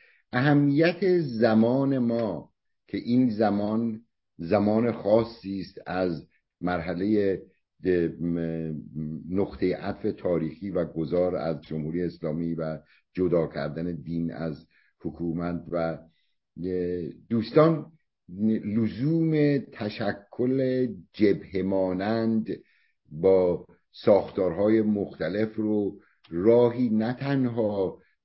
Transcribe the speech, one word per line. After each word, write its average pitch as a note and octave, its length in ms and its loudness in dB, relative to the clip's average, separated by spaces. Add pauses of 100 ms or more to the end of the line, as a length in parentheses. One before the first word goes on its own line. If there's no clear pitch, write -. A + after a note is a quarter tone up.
(320)
اهمیت D3+ 880 4
زمان B2 760 2
ما A#2 520 -2 (380)
که G2+ 100 -6
این B2 320 2
زمان، G#2+ 720 0 (360)
زمان G#2 540 2
خاصی G2+ 680 0
است - 260 -12
از F2+ 420 -2 (340)
مرحله، F2+ 800 0 (420)
اه، F2+ 240 2
م-، E2 680 -4 (560)
نقطه F#2 460 -2
عطف G2 420 -6
تاریخی E2 520 -4
و F2 160 -2
گذار F2 500 -2
از D2+ 260 -4
جمهوری D#2+ 400 -6
اسلامی E2 520 -4
و D#2 260 -6 (340)
جدا F2 340 2
کردن D#2 480 -6
دین E2 380 -6
از D2+ 340 -8 (340)
حکومت E2+ 600 -6 (100)
و، E2 260 -2 (680)
اه، F2+ 460 -4 (200)
دوستان، D3+ 640 2 (760)
لزوم C#3+ 920 2
تشکل B2+ 1300 -2 (260)
جبهه F#2+ 480 2
مانند G2 880 0 (640)
با F2+ 540 4 (260)
ساختارهای G2 880 2
مختلف G2+ 760 -2
رو G#2+ 440 -2 (300)
راهی A#2 600 4
نه A2 240 0
تنها، A#2+ 840 -2 (260)